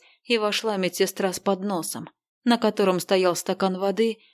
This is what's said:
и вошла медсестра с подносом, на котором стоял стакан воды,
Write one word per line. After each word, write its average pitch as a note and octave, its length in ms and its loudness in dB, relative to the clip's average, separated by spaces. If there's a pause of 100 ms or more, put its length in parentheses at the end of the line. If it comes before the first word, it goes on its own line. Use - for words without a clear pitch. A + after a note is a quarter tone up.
(240)
и A#3+ 140 0
вошла G#3+ 400 -2
медсестра F#3+ 560 0
с - 60 -8
подносом, F#3 720 -4 (340)
на A#3+ 140 2
котором G#3 420 2
стоял F#3 360 2
стакан F#3+ 420 -2
воды, G3 420 0 (140)